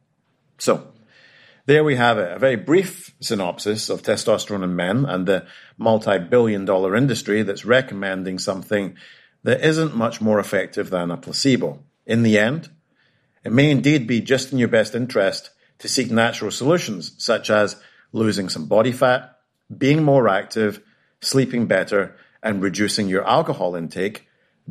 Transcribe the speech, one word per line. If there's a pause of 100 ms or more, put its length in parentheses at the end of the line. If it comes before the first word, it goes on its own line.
(580)
So, (800)
there
we
have
it,
a
very
brief
synopsis
of
testosterone
in
men
and
the (300)
multi-billion
dollar
industry
that's
recommending
something (460)
that
isn't
much
more
effective
than
a
placebo. (240)
In
the
end, (720)
it
may
indeed
be
just
in
your
best
interest (300)
to
seek
natural
solutions,
such
as (300)
losing
some
body
fat, (400)
being
more
active, (400)
sleeping
better, (280)
and
reducing
your
alcohol
intake, (420)